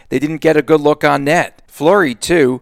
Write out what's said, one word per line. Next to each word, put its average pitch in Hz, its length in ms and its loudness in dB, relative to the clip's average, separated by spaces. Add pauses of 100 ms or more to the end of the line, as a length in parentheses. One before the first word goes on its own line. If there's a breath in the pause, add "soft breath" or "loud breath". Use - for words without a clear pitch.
(100)
They 131 100 -4
didn't 151 220 -4
get 160 140 2
a 151 60 2
good 156 200 2
look 147 200 0
on 143 220 0
net. 156 420 -4
Fleury, 165 480 0
too, 131 480 0